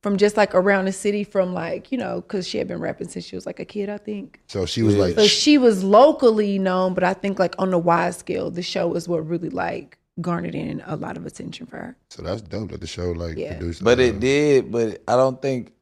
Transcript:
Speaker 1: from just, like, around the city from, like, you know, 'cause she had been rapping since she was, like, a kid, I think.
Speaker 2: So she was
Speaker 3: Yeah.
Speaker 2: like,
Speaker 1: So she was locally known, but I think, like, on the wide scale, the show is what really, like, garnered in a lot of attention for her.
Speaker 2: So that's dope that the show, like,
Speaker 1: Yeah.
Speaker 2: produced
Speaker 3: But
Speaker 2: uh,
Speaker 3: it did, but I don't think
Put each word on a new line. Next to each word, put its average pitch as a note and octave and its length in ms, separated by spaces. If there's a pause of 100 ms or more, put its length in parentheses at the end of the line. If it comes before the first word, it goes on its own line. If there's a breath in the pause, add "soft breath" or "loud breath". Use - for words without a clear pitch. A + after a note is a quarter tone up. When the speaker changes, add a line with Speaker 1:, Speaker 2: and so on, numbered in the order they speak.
Speaker 1:
from G3+ 160
just, G#3 200
like, G3+ 180
around F#3+ 300
the F#3+ 80
city G3+ 300
from, F#3 300
like, E3+ 380
you C4 60
know, F3+ 240
'cause F#3 260
she G#3+ 120
had - 80
been F3 120
rapping F3 300
since F3 160
she - 100
was, F3+ 120
like, - 120
a - 60
kid, G3+ 240
I G#3 80
think. G3+ 500
Speaker 2:
So F#2+ 180
she A2+ 180
was G#2+ 120
Speaker 3:
Yeah. G2+ 60
Speaker 2:
like, F2 140
Speaker 1:
So G#3+ 100
she D4 320
was A3 260
locally A3 760
known, F#3 340
but F#3 100
I F3+ 100
think, G3 260
like, F3+ 180
on F#3+ 140
the F3+ 80
wide F3 360
scale, - 360
the F3 100
show F3 320
is E3+ 160
what D#3+ 180
really, E3+ 220
like, - 480 (240)
garnered E3+ 340
in D#3 300
a D#3+ 100
lot - 220
of E3+ 80
attention - 400
for - 120
her. - 200 (140)
Speaker 2:
So - 100
that's F#2 220
dope F#2+ 280
that D#2+ 100
the E2+ 60
show, F2 240
like, E2+ 240
Speaker 1:
Yeah. - 220
Speaker 2:
produced E2+ 260
Speaker 3:
But B2 160
Speaker 2:
uh, B2+ 40
Speaker 3:
it G#2+ 180
did, C#3 500
but A2+ 360
I A#2+ 100
don't C3 240
think C3 300 (100)